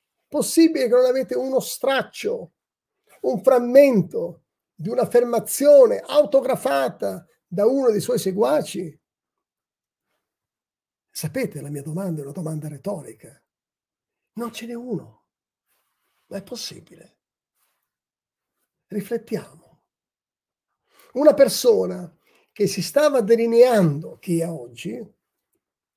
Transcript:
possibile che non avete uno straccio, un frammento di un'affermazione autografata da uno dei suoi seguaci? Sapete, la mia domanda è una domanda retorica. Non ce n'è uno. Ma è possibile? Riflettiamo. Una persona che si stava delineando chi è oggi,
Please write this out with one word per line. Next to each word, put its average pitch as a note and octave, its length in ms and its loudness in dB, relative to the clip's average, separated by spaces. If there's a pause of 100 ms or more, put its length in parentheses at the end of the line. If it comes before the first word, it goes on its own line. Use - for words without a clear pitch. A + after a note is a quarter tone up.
(280)
possibile D#4 580 2
che A3 80 2
non B3+ 100 6
avete B3+ 320 0
uno C4 240 -2
straccio, - 920 -4 (720)
un B3+ 200 -2
frammento B3 1000 4 (320)
di E3+ 140 -12
un'affermazione A#3+ 1120 4
autografata C4 1300 -2 (200)
da G3+ 200 0
uno C4 240 2
dei G#3 100 0
suoi A#3+ 180 -2
seguaci? F#3+ 840 -4 (2000)
Sapete, D#3+ 520 -8
la C#3+ 80 -12
mia C#3+ 120 -10
domanda D#3+ 380 -8
è C#3 40 -12
una C#3 80 -14
domanda D#3 360 -8
retorica. C#3+ 720 -14 (960)
Non A3+ 180 -10
ce A#3 140 -14
n'è A#3+ 80 -12
uno. A#3 500 -12 (1000)
Ma G3 100 -14
è G3 60 -12
possibile? - 760 -18 (1700)
Riflettiamo. A3 760 -10 (1500)
Una C#4+ 200 4
persona F#3+ 800 0 (380)
che G3+ 140 -2
si - 160 -4
stava C#4+ 380 0
delineando A3 1000 2
chi E3+ 220 -4
è E3 80 -4
oggi, F3 640 -14 (840)